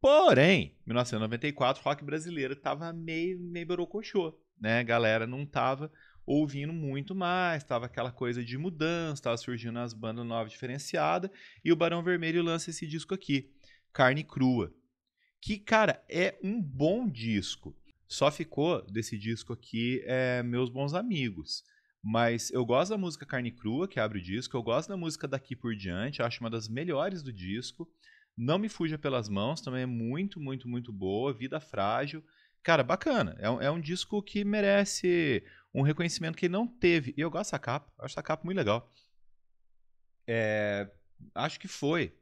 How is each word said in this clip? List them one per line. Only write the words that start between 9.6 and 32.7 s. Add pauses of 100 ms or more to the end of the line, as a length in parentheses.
as
bandas
novas
diferenciadas, (340)
e
o
Barão
Vermelho
lança
esse
disco
aqui, (380)
Carne
Crua, (680)
que,
cara,
é
um
bom
disco. (320)
Só
ficou
desse
disco
aqui,
é,
Meus
Bons
Amigos. (360)
Mas
eu
gosto
da
música
Carne
Crua,
que
abre
o
disco,
eu
gosto
da
música
Daqui
por
Diante,
acho
uma
das
melhores
do
disco. (460)
Não
Me
Fuja
Pelas
Mãos,
também
é
muito,
muito,
muito
boa.
Vida
Frágil, (420)
cara,